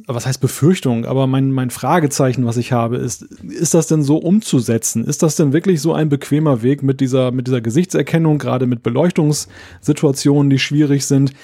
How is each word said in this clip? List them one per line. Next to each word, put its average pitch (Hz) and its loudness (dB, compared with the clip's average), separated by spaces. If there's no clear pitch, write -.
was 120 -6
heißt 131 -4
Befürchtung, 131 0
aber 131 0
mein, 135 0
mein 127 -2
Fragezeichen, 135 0
was 117 -2
ich 120 -4
habe, 117 0
ist, 127 -6
ist - -6
das 165 4
denn 156 0
so 143 2
umzusetzen? 123 0
Ist - -4
das 160 2
denn 143 2
wirklich 170 2
so 156 0
ein 156 0
bequemer 143 0
Weg 139 0
mit 135 -2
dieser, 127 0
mit 123 -4
dieser 127 -2
Gesichtserkennung, 156 0
gerade 127 -2
mit 123 -2
Beleuchtungssituationen, 147 0
die 135 4
schwierig 143 0
sind? 139 2